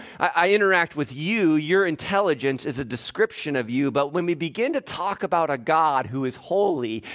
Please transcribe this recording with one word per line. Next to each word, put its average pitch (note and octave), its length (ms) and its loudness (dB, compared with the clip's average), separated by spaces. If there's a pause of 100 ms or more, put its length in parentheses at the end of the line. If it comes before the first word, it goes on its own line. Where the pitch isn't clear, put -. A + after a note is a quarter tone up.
(200)
I, F3 140 2
I F3+ 180 4
interact F#3+ 420 4
with D3 180 -4
you. E3 440 2
Your E3+ 280 2
intelligence D#3 800 0
is C3 140 -4
a C#3 60 -4
description C#3 720 -4
of A#2 120 -2
you. C3+ 220 0
But C#3+ 220 0
when F3 120 0
we F3 100 0
begin E3+ 400 -2
to C#4 60 0
talk G3 440 -6
about E3 260 2
a C3+ 80 -2
God D3 480 2
who C3 180 -4
is B2+ 120 -4
holy D3 680 -2 (120)